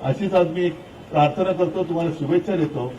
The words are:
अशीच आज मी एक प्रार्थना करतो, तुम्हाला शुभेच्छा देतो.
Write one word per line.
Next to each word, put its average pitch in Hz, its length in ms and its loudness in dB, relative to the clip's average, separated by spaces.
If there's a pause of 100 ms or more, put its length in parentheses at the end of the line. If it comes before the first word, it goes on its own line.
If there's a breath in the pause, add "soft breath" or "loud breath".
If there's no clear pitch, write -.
अशीच 170 300 -2
आज 180 140 6
मी 175 180 -2
एक 160 140 -2 (320)
प्रार्थना 156 400 2
करतो, 180 320 0
तुम्हाला 165 360 -2
शुभेच्छा 175 360 0
देतो. 131 440 -2